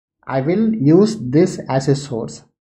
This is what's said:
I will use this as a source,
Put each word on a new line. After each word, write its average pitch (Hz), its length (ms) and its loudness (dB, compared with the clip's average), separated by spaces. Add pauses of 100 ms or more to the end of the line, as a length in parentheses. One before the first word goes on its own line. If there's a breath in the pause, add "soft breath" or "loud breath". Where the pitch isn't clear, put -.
(260)
I 135 140 -4
will 196 340 0
use 170 460 4
this 143 480 0
as 131 200 0
a 139 80 2
source, 117 480 -10 (220)